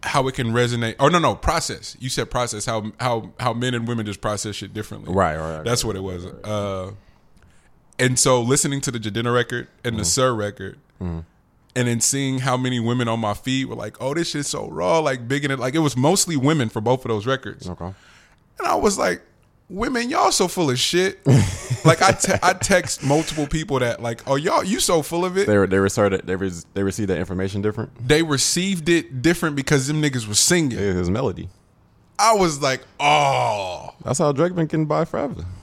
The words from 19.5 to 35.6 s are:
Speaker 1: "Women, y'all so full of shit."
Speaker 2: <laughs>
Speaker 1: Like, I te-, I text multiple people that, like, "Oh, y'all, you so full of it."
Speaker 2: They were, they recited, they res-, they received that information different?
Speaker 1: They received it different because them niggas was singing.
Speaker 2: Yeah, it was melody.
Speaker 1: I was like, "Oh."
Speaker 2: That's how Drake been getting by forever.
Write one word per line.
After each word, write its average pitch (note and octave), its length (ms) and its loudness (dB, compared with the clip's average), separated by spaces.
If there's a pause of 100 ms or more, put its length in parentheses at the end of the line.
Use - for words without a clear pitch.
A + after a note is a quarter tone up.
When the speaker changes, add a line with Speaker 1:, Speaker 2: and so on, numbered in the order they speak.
Speaker 1:
"Women, A#3 400 -4
y'all A#3 220 2
so F#3 160 2
full E3+ 220 0
of B2+ 100 0
shit." F3+ 460 0
Speaker 2:
<laughs> D3+ 40 4 (560)
Speaker 1:
Like, E3 160 6
I F#3+ 120 6
te-, - 180 0 (100)
I F#3 120 4
text - 500 0
multiple D3+ 420 0
people C#3 340 -2
that, A#2+ 220 -2
like, A#2 240 -6
"Oh, C3+ 120 2
y'all, F#3+ 260 2
you G3 160 -2
so F3 220 2
full E3+ 240 -2
of F#3 120 -2
it." G3+ 100 2
Speaker 2:
They D3 100 6
were, F#2+ 100 6
they F#2+ 120 2
recited, G2 460 2
they F#2 120 -2
res-, F2+ 280 -4 (100)
they G2 60 -2
received G2 280 -2
that F2+ 80 2
information F#2+ 440 -4
different? G#2+ 300 -4 (160)
Speaker 1:
They D3+ 160 4
received E3 640 -2
it D#3 340 0
different D#3+ 360 0
because C3+ 300 2
them D3+ 140 0
niggas C3 240 -2
was G#2 140 0
singing. D3+ 400 2
Speaker 2:
Yeah, G2 120 0
it F2+ 40 0
was F2 140 0
melody. F#2+ 400 -2 (680)
Speaker 1:
I A3 180 6
was E3 260 2
like, C3 220 0 (180)
"Oh." B2 880 2 (160)
Speaker 2:
That's B2 140 0
how D3+ 120 4
Drake E3+ 240 2
been D#3+ 120 0
getting D#3 180 0
by D#3 180 0
forever. F3+ 400 -4 (200)